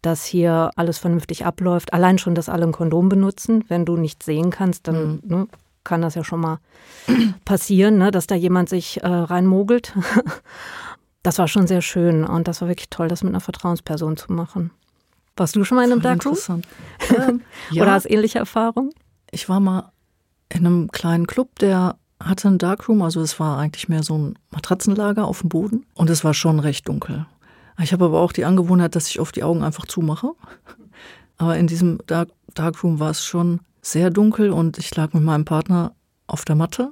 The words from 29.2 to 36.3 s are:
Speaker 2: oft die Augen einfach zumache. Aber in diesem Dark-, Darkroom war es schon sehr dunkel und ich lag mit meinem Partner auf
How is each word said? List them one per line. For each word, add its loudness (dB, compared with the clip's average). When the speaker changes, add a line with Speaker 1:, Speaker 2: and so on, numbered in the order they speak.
Speaker 2:
oft -6
die -4
Augen 0
einfach -6
zumache. -4
Aber 0
in 4
diesem 0
Dark-, -2
Darkroom -2
war 0
es -6
schon -2
sehr 0
dunkel 2
und 0
ich -10
lag -2
mit 4
meinem 2
Partner 0
auf -8